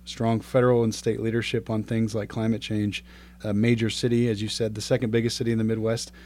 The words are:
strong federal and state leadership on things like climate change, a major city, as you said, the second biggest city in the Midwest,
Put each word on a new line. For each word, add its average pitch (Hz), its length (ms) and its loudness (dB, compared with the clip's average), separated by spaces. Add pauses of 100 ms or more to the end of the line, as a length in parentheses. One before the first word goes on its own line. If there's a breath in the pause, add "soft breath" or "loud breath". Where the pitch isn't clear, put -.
strong 113 380 0
federal 123 420 4
and 110 100 0
state 110 280 -2
leadership 113 480 -2
on 110 140 0
things 113 320 0
like 101 140 -4
climate 113 320 -2
change, 104 420 -2 (400 loud breath)
a 107 100 -2
major 113 360 2
city, 120 380 0
as 107 140 0
you 107 80 -4
said, 110 260 -4
the 107 60 -6
second 123 300 0
biggest 117 260 2
city 117 140 -2
in 117 60 0
the 113 60 0
Midwest, 110 480 -2 (140 loud breath)